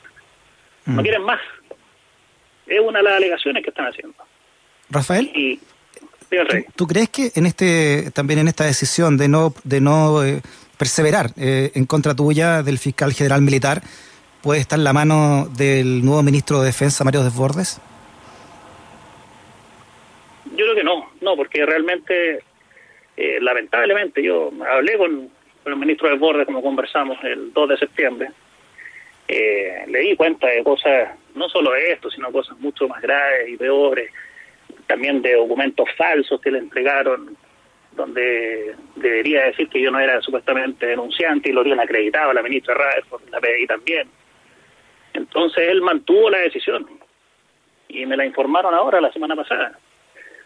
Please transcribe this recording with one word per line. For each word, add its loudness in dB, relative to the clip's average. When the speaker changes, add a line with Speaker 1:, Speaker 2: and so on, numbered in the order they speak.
Speaker 1:
no -2
Speaker 2:
Mm. 0
Speaker 1:
quieren 0
más. -2
Es 0
una 0
de 2
las 4
alegaciones -2
que -8
están -6
haciendo. -14
Speaker 2:
Rafael, -2
Speaker 1:
Y, -2
diga, 2
Speaker 2:
¿tú, -2
Speaker 1:
Rey. -2
Speaker 2:
tú -2
crees 2
que -4
en 2
este, 2
también 0
en 4
esta 0
decisión 2
de 2
no, 4
de 0
no, 4
eh, 0
perseverar, 2
eh, 0
en 2
contra 2
tuya 2
del 0
fiscal -2
general 2
militar, 2
puede 2
estar -2
la 4
mano 4
del 2
nuevo 4
ministro 2
de 4
Defensa, 0
Mario 2
Desbordes? -2
Speaker 1:
Yo 0
creo 0
que 0
no, -2
no, 0
porque -2
realmente, -2
eh, -4
lamentablemente, -2
yo 0
hablé 0
con, -2
con -8
el -6
ministro 0
Desbordes, 2
como -4
conversamos -2
el -8
dos 2
de 2
septiembre, -4
eh, -2
le -2
di 0
cuenta 0
de 0
cosas, 2
no -6
solo 0
de 0
esto, -8
sino -10
cosas -4
mucho -4
más -14
graves -2
y -12
peores, 0
también 0
de 4
documentos 2
falsos 0
que -2
le 0
entregaron, -2
donde -4
debería 0
decir -2
que -2
yo 0
no -2
era 2
supuestamente -4
denunciante -2
y 0
lo 4
tienen 2
acreditado 0
la 0
ministra -4
Radames, 0
la -8
P 0
D 0
I -4
también. -4
Entonces -2
él 2
mantuvo 4
la 2
decisión -4
y -12
me -4
la 0
informaron 0
ahora, 2
la 2
semana -6
pasada. -6